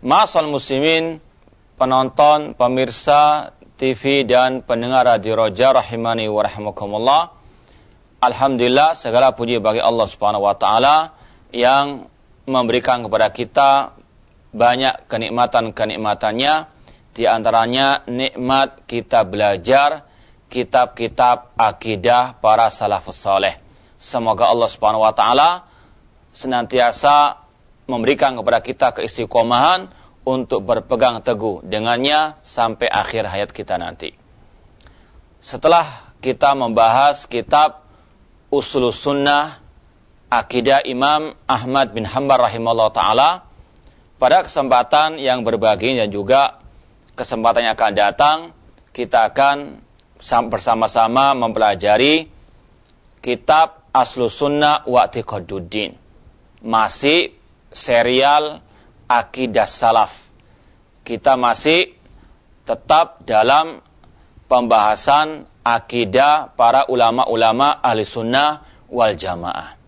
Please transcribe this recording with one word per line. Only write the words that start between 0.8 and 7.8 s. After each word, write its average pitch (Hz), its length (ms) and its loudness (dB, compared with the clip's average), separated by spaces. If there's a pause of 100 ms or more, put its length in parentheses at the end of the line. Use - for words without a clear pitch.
penonton, 131 800 2
pemirsa 131 960 0 (240)
T 131 160 -2
V 139 320 0
dan 127 400 0
pendengar 123 400 0
Radio 110 320 0
Roja 113 400 2
rahimani 113 480 -4
wa 107 160 -2
rahimakumullah. 107 800 -2 (960)